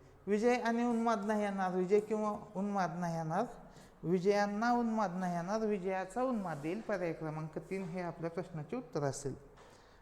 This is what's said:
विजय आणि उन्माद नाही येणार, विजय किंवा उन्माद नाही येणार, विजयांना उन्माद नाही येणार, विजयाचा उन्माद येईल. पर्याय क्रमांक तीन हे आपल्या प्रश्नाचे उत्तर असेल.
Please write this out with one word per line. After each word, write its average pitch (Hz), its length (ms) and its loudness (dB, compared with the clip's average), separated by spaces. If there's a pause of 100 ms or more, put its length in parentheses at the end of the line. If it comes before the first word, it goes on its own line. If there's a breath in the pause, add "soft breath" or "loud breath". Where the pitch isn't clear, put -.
(280 loud breath)
विजय 214 280 4
आणि 233 280 0
उन्माद 226 420 2
नाही 214 180 2
येणार, 190 320 0
विजय 185 240 4
किंवा 214 400 -2 (160)
उन्माद 196 420 0
नाही 170 180 -2
येणार, 165 300 0 (580 loud breath)
विजयांना 202 680 4
उन्माद 220 440 2
नाही 180 200 0
येणार, 180 240 0
विजयाचा 190 640 0
उन्माद 185 420 -2
येईल. 185 160 -2
पर्याय 180 320 -2
क्रमांक 156 440 -6
तीन 190 260 -4
हे 180 180 -6
आपल्या 170 280 -6
प्रश्नाचे 170 460 -6
उत्तर 240 280 -4
असेल. 135 320 -2 (640 loud breath)